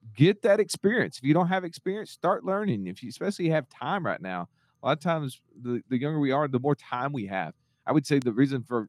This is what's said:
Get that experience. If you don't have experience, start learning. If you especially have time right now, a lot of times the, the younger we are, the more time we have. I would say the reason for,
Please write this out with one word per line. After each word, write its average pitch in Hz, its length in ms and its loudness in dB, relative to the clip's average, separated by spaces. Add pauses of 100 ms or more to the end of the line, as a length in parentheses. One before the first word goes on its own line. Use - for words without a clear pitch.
(140)
Get 185 280 4
that 208 180 4
experience. 202 560 0
If - 80 -10
you 143 80 4
don't 170 160 4
have 185 160 0
experience, 185 460 -8
start 185 340 0
learning. 185 440 -2
If 90 140 -10
you 123 60 -10
especially 175 400 -4
have 156 220 0
time 170 340 -4
right 101 160 -2
now, 90 280 -6 (340)
a - 40 -6
lot 131 120 4
of - 20 -20
times 156 400 -2 (180)
the, 120 300 -4
the 127 100 0
younger 151 220 -2
we 139 100 2
are, 147 160 2
the 127 140 0
more 143 140 2
time 131 400 -4
we 117 120 -6
have. 95 280 -4 (320)
I 123 60 2
would 147 140 4
say 147 120 2
the 123 140 0
reason 131 300 2
for, 113 260 -4